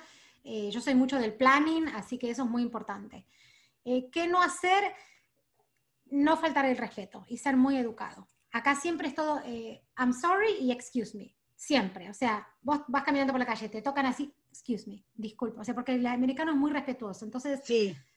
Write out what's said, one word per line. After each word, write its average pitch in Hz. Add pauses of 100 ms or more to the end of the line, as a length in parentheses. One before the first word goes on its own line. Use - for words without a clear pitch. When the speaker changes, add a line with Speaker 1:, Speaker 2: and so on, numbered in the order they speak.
(440)
Speaker 1:
Eh, 214
yo 240
soy 277
mucho 262
del 220
planning, 302
así 247
que 247
eso 240
es 240
muy 240
importante. 214 (600)
Eh, 254
¿qué 339
no 349
hacer? 370 (1200)
No 294
faltar 294
el 254
respeto 202
y 240
ser 262
muy 269
educado. 226 (240)
Acá 254
siempre 339
es 262
todo, 302
eh, 226 (140)
"I'm 247
sorry" 392
y 254
"excuse 240
me". - (200)
Siempre. 190
O 208
sea, 214 (140)
vos 294
vas 269
caminando 277
por 262
la 247
calle, 220
te 214
tocan 269
así, 285 (180)
"Excuse -
me, 202 (100)
disculpa". 220
O -
sea, 233
porque 254
el 247
americano 262
es 285
muy 285
respetuoso. 240
Entonces, 269
Speaker 2:
Sí. 214 (220)